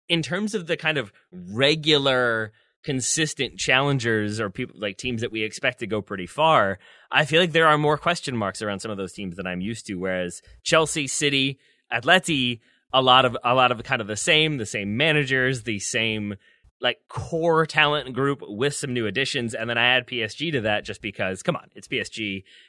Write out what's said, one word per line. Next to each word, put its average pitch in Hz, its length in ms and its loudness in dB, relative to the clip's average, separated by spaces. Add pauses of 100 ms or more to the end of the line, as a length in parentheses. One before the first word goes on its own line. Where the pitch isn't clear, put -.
in 170 140 0
terms 202 320 -4
of 180 140 -4
the 165 100 -2
kind 156 220 -2
of 104 120 -8 (200)
regular, 127 1200 2 (320)
consistent 135 760 -2
challengers 117 800 0
or 101 120 -4
people, 123 280 -10
like, 101 180 -8
teams 120 240 -6
that 113 100 -6
we 110 100 -6
expect 110 380 -4
to 110 80 -8
go 104 160 -2
pretty 95 240 -8
far, 135 500 2 (340)
I 147 140 4
feel 156 160 4
like 165 120 2
there 165 140 6
are 151 100 8
more 151 200 2
question 156 400 -2
marks 101 240 -2
around 101 200 -4
some 110 100 -8
of 98 60 -6
those 95 160 -6
teams 95 240 -8
than 92 100 -6
I'm 90 140 -4
used 110 260 -6
to. 101 80 -6
Whereas 90 480 -4 (180)
Chelsea, 160 460 2
City, 139 500 0 (340)
Atleti, 127 680 2 (340)
a 135 80 6
lot 127 240 8
of, 120 180 0
a 120 120 2
lot 127 160 6
of 117 120 -2
kind 127 180 -2
of 101 60 -8
the 104 100 -6
same, 156 400 2
the 107 100 -6
same 104 300 -4
managers, 135 640 2
the 107 160 -4
same, 107 560 -2 (460)
like, 123 260 -2
core 165 580 0
talent 147 480 2
group 135 300 -2
with 127 320 -2
some 127 180 -6
new 117 140 -2
additions. 120 480 -2
And 113 120 -6
then 117 120 -2
I 120 60 4
add 123 200 4
P 120 160 -6
S 107 140 -4
G 160 160 -4
to 131 100 0
that 104 220 0
just - 180 -12
because, 95 400 -6
come 170 140 -2
on, - 180 -12
it's - 140 -20
P 127 120 -4
S 98 100 -6
G. 98 340 -6 (260)